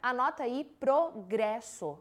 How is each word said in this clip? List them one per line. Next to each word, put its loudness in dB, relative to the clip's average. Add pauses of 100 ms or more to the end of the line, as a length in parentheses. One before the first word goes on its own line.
anota 0
aí, -2 (140)
progresso. 0